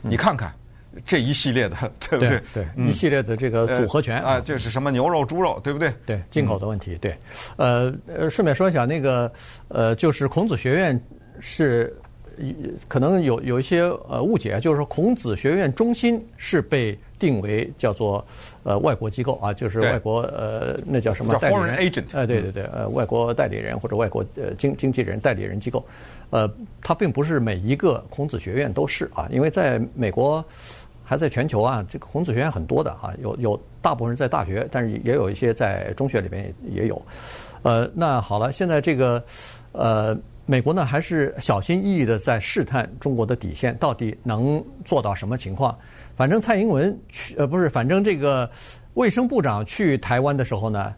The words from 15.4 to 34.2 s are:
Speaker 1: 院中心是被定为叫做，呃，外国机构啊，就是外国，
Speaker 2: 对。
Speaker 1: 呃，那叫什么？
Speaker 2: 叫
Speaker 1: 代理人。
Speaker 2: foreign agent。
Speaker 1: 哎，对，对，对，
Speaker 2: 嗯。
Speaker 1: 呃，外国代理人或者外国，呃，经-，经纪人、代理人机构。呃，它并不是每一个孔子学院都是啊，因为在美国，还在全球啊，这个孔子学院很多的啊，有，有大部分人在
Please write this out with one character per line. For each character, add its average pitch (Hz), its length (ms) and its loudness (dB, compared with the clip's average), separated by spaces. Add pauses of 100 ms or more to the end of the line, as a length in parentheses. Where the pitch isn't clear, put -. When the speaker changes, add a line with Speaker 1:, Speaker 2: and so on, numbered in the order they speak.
Speaker 1:
院 165 180 2
中 233 200 2
心 233 300 2 (140)
是 - 240 0
被 113 360 0 (220)
定 135 220 2
为 107 360 -2
叫 110 140 2
做， 101 320 0 (400)
呃， 101 140 2
外 127 180 2
国 110 140 -4
机 120 140 -4
构 127 160 0
啊， 101 120 -2
就 110 160 -4
是 104 140 -2
外 117 180 2
国， 110 240 0
Speaker 2:
对。 - 140 -4
Speaker 1:
呃， 110 480 -4
那 127 160 0
叫 110 120 2
什 113 120 -4
么？ 113 80 2
Speaker 2:
叫 123 60 4
Speaker 1:
代 139 100 2
理 202 60 4
人。 190 80 2
Speaker 2:
foreign 131 140 -2
agent。 - 400 -2
Speaker 1:
哎， 131 80 2
对， 113 160 2
对， 95 100 -4
对， 95 140 -6
Speaker 2:
嗯。 - 180 -6
Speaker 1:
呃， 104 60 -2
外 120 160 0
国 117 280 2
代 127 140 2
理 104 100 -4
人 110 220 -4
或 113 100 -6
者 107 60 -2
外 110 120 2
国， 110 160 -2 (120)
呃， 95 200 -4
经-， 139 220 0
经 135 140 2
纪 127 100 0
人、 101 180 -2
代 127 140 2
理 98 80 -4
人 98 180 -6
机 120 100 -4
构。 120 140 -2 (460)
呃， 107 220 2 (300)
它 - 120 0
并 170 160 2
不 135 140 0
是 156 160 2
每 113 160 0
一 101 200 0
个 151 340 0
孔 143 180 -4
子 - 100 -6
学 90 160 -6
院 127 180 0
都 139 140 0
是 - 300 -4
啊， - 160 -4
因 123 80 0
为 156 100 4
在 147 300 2 (140)
美 113 180 0
国， 147 320 0 (580)
还 - 140 -2
在 151 140 2
全 127 180 0
球 107 140 2
啊， 117 260 2
这 - 100 -12
个 - 80 -14
孔 147 160 -4
子 175 120 0
学 117 60 2
院 147 120 0
很 82 120 -4
多 127 200 0
的 - 80 -2 (100)
啊， 92 200 -8
有， 110 160 -4
有 110 240 0 (200)
大 160 140 2
部 117 80 -4
分 117 60 -2
人 120 80 -4
在 139 100 0